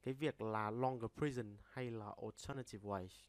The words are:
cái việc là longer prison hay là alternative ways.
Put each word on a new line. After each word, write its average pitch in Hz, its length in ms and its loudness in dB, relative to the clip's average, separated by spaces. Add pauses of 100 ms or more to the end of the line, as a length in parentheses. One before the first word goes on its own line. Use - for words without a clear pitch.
cái 131 120 0
việc 139 260 0
là 110 300 4
longer 120 460 2
prison 123 460 0
hay 127 280 -4
là 107 320 -4
alternative 110 680 -4
ways. 95 200 0 (200)